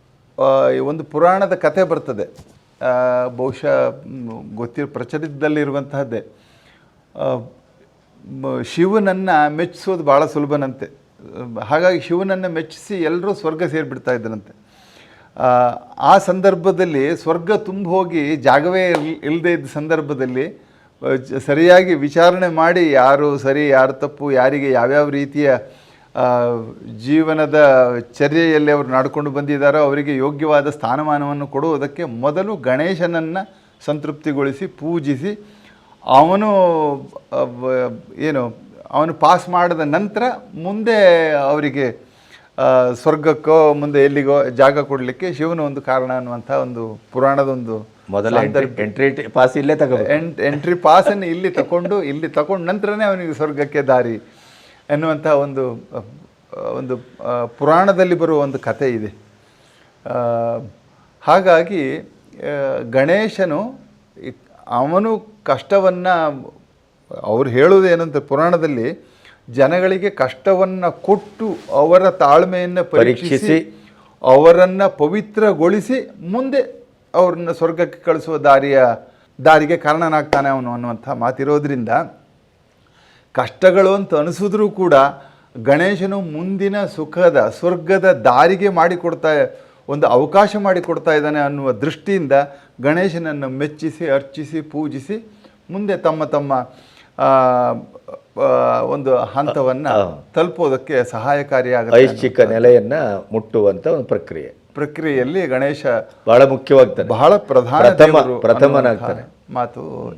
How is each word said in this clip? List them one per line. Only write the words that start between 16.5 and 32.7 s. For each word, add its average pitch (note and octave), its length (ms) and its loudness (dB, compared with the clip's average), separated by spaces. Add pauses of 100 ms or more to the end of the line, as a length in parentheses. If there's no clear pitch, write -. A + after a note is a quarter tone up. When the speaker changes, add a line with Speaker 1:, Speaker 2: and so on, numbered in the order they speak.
Speaker 1:
ಸ್ವರ್ಗ E3+ 360 -4
ತುಂಬ G3 360 -6
ಹೋಗಿ E3 480 -2
ಜಾಗವೇ D3+ 540 2
ಇಲ್-, D#3+ 340 -4
ಇಲ್ದೇ E3 280 -2
ಇದ್ದ D3 200 -4
ಸಂದರ್ಭದಲ್ಲಿ, D3 840 -4
ಆ, - 600 -8
ಜ-, C3 320 -6
ಸರಿಯಾಗಿ F3 480 6
ವಿಚಾರಣೆ E3+ 540 2
ಮಾಡಿ E3 420 2
ಯಾರು C#3 480 4
ಸರಿ, C3+ 300 0
ಯಾರು C3 240 4
ತಪ್ಪು, C#3+ 400 -8
ಯಾರಿಗೆ C#3 380 2
ಯಾವ್ಯಾವ C3+ 380 2
ರೀತಿಯ, C#3+ 440 0 (640)
ಆ, B2+ 60 -2 (840)
ಜೀವನದ D3+ 840 4 (280)
ಚರ್ಯೆಯಲ್ಲಿ D3+ 580 2
ಅವರು C#3+ 160 -2
ನಡ್ಕೊಂಡು C3+ 420 -2
ಬಂದಿದ್ದಾರೋ C#3+ 480 0
ಅವರಿಗೆ C#3+ 380 -2
ಯೋಗ್ಯವಾದ D3 540 0
ಸ್ಥಾನಮಾನವನ್ನು C#3+ 760 -4
ಕೊಡುವುದಕ್ಕೆ C#3+ 580 -6
ಮೊದಲು D3 520 -4
ಗಣೇಶನನ್ನ D#3+ 840 -4 (460)